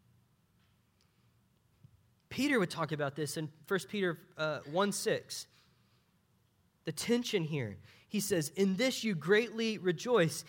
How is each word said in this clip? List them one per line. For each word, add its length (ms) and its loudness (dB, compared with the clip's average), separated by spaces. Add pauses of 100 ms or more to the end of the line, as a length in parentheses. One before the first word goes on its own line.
(2250)
Peter 280 2
would 120 4
talk 240 -4
about 200 -2
this 220 -4
in 140 -4 (160)
First 240 -2
Peter, 280 0 (200)
uh, 220 -2 (120)
one 220 2
six. 540 -2 (1400)
The 80 -6
tension 500 0
here. 320 -4 (340)
He 120 -2
says, 340 0
"In 220 2
this 260 0
you 120 0
greatly 600 2
rejoice, 720 2